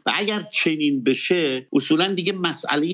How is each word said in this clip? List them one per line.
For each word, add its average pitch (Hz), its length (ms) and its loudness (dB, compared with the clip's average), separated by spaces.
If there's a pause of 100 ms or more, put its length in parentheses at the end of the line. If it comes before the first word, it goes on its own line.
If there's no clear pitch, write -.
و - 80 2
اگر 202 380 -2
چنین 147 520 0
بشه، 135 680 0
اصولاً 156 340 2
دیگه 190 260 -2
مسئلهٔ 165 600 -2